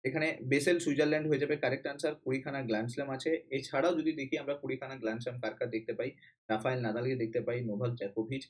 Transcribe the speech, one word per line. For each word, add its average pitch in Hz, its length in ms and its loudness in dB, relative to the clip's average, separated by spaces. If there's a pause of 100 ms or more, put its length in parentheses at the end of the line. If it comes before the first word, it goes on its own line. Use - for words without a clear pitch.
এখানে 156 400 0
বেসেল 139 360 6
সুইজারল্যান্ড 151 480 4
হয়ে 143 120 4
যাবে 147 180 2
কারেক্ট 135 300 0
আনসার, 151 280 -2
কুড়িখানা 135 460 -4
গ্র্যান্ড 113 300 0
স্ল্যাম 139 180 -4
আছে। 156 400 0
এছাড়াও 143 500 2
যদি 156 120 2
দেখি 147 260 -4
আমরা 143 160 -2
কুড়িখানা 131 420 -6
গ্র্যান্ড 113 260 -4
স্ল্যাম 123 180 -6
কার 110 140 -4
কার 120 160 -4
দেখতে 113 240 -4
পাই, 127 160 -4 (400)
রাফায়েল 127 320 0
নাদালকে 120 340 0
দেখতে 113 260 0
পাই, 120 200 0
নোভাক 117 320 0
জোকোভিচ 113 560 -4